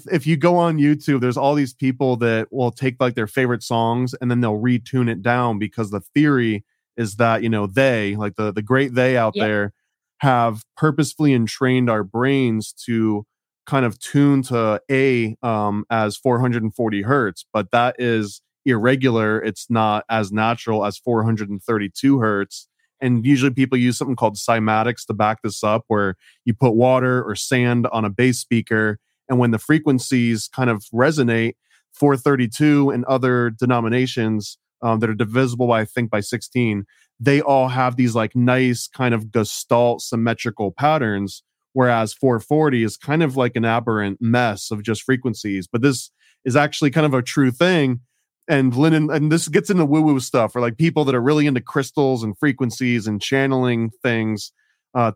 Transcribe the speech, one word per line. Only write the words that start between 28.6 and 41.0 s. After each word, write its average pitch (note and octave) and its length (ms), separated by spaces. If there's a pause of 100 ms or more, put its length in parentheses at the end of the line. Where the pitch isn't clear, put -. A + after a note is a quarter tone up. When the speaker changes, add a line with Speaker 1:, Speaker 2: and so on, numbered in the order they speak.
Speaker 1:
And B2+ 80
when A#2+ 140
the A2 80
frequencies B2+ 880
kind B2 220
of G#2+ 240
resonate, A#2 600 (360)
four C#3+ 240
thirty-two C#3 720
and B2 160
other B2 440
denominations, A#2 1080 (240)
um, A2+ 200
that A2+ 80
are A2 40
divisible A#2+ 540
by, A2+ 140
I G#2+ 40
think, A#2+ 240
by G#2 120
sixteen, A2 640 (340)
they C#3 220
all C3+ 260
have B2+ 300
these, A#2+ 180
like, A2 180
nice B2 540
kind B2 260
of A2 160
gestalt A#2+ 720
symmetrical A2+ 680
patterns, A2 720 (300)